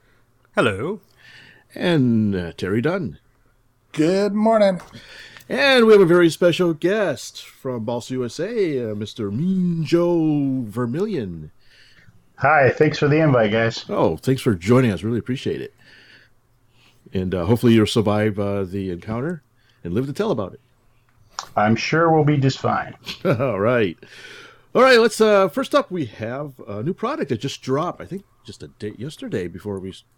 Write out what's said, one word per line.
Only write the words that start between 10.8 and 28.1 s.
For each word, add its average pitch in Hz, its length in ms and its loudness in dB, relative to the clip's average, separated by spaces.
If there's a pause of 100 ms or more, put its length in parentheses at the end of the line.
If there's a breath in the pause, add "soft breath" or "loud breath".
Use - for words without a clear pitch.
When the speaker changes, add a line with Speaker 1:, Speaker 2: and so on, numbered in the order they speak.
Speaker 4:
Hi, 139 340 4
thanks 151 300 0
for 147 80 2
the 151 100 4
invite, 123 320 4
guys. 113 380 -2
Speaker 2:
Oh, 123 300 0
thanks 131 220 -2
for 117 140 0
joining 113 380 2
us. 82 100 -6
Really 113 160 -4
appreciate 98 420 -6
it. - 140 -14 (1400 soft breath)
And, 92 240 -4
uh, 87 120 -4
hopefully 117 260 4
you'll 110 140 6
survive, 107 520 0
uh, 101 260 -4
the 95 260 -8
encounter 117 520 -8 (400)
and 87 120 -8
live 123 140 -2
to 143 40 -8
tell 208 180 -4
about 107 220 -6
it. - 80 -20 (960)
Speaker 4:
I'm 107 180 2
sure 160 380 0
we'll 156 100 4
be 147 140 2
just 135 220 0
fine. - 380 -4 (140)
Speaker 2:
<laughs> - 140 -10
All 127 340 0
right. 107 380 0 (800 loud breath)
All 233 80 4
right, 254 180 8
let's, 226 180 2
uh, 208 300 4
first - 260 -4
up, 277 160 0
we 175 140 -4
have 123 640 -10
a 104 140 -8
new 156 100 -2
product 269 380 -6
that 120 100 -4
just - 220 -8
dropped, 147 400 -4
I - 20 -16
think 180 200 -12 (200)